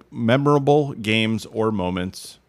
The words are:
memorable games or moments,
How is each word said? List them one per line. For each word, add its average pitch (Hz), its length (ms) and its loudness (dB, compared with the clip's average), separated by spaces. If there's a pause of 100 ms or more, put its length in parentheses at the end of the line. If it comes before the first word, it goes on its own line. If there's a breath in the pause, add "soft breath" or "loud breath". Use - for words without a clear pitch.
(120)
memorable 143 840 2
games 110 540 0
or 110 240 -2
moments, 90 680 -4 (120)